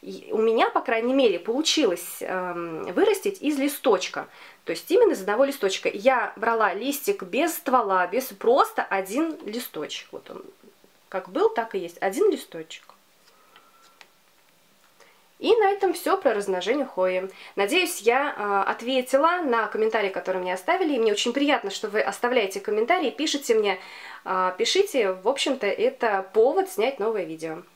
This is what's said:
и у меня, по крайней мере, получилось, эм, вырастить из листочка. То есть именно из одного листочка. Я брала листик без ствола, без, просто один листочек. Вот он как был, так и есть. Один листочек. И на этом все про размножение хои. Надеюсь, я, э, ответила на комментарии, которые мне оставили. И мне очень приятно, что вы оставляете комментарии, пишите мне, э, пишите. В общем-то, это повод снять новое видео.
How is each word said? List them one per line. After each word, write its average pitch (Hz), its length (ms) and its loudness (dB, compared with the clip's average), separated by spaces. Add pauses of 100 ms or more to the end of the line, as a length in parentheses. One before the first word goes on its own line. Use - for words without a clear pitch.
и 190 240 -14
у - 80 0
меня, 226 320 4
по 359 120 0
крайней 240 320 0
мере, 220 260 4
получилось, 240 800 0
эм, 175 720 -6
вырастить 370 500 0
из 294 160 -2
листочка. 262 680 -2 (360)
То - 60 -8
есть - 180 -6
именно 403 240 6
из 208 80 -4
одного 208 240 2
листочка. 208 440 -2
Я 220 480 2
брала 220 380 2
листик 208 500 -4
без 277 320 0
ствола, 233 500 2
без, 247 200 -2
просто 262 580 2
один 214 600 -2
листочек. 208 680 -10
Вот - 180 -16
он - 140 -14 (640)
как 185 200 -8
был, 311 200 2
так 233 260 -2
и 196 40 -2
есть. 170 220 -8
Один 254 300 2
листочек. - 540 -10 (2500)
И 370 160 4
на 403 140 4
этом 392 220 0
все 349 240 0
про 262 180 2
размножение 202 520 0
хои. 185 420 -2 (280)
Надеюсь, 302 440 0
я, 254 360 2
э, 202 340 0
ответила 269 720 2
на 233 240 0
комментарии, 214 440 0
которые 185 300 -4
мне 180 140 -4
оставили. 320 400 0
И 247 60 0
мне 226 100 4
очень 208 220 -2
приятно, 277 380 0
что - 180 -8
вы 202 120 -2
оставляете 208 600 0
комментарии, 233 500 0
пишите 285 440 -2
мне, 208 260 2 (440)
э, 185 320 0
пишите. 277 560 2
В 185 160 -2
общем-то, 262 380 0
это 202 680 0
повод 311 380 4
снять 247 300 -2
новое 214 240 -2
видео. 160 380 -10 (140)